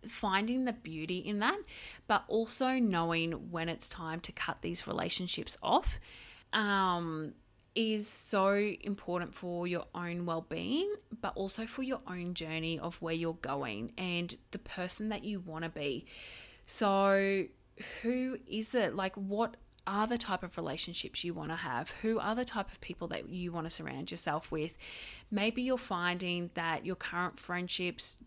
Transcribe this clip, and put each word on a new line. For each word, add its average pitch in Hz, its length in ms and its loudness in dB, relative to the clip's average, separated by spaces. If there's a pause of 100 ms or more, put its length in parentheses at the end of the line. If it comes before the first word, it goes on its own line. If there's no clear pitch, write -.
finding 226 580 2
the 240 80 2
beauty 160 460 -4
in 202 220 -2
that, 302 180 4 (480)
but - 220 4
also 254 500 2
knowing 165 720 4
when 165 180 0
it's - 200 -2
time 165 320 -4
to - 120 -6
cut - 300 -4
these 170 240 0
relationships - 760 0
off, - 360 6 (540)
um, 175 800 4 (400)
is 220 320 4
so 196 480 4
important 196 800 0
for 175 320 -2
your 175 280 0
own 175 320 -2
well-being, 180 680 0 (260)
but 196 140 -2
also 196 320 -2
for 262 160 -6
your 262 240 -2
own 180 280 -4
journey 160 440 -2
of - 240 -6
where 165 120 0
you're 165 200 0
going 131 640 -4
and 175 400 -2 (160)
the 190 60 -6
person 185 500 -4
that 214 160 -2
you 202 160 -2
wanna 165 300 -4
be. 143 340 -2 (640)
So 196 800 6 (560)
who 254 440 0
is 220 300 -2
it? 185 180 4
Like, 190 220 0
what 208 400 0 (300)
are 208 200 2
the 240 120 2
type 190 260 0
of 170 120 -8
relationships 165 680 -2
you 170 100 0
wanna 165 220 -4
have? 147 340 -2 (120)
Who 220 180 2
are 220 160 2
the 247 80 2
type 214 260 -2
of - 100 -14
people - 280 -8
that - 220 -6
you 175 200 -4
wanna 165 200 -4
surround 143 420 -4
yourself 160 400 -2
with? 160 240 -2 (540)
Maybe 226 320 2
you're 254 160 4
finding 175 760 0
that 165 300 0
your 180 120 -2
current - 440 -2
friendships 180 880 -2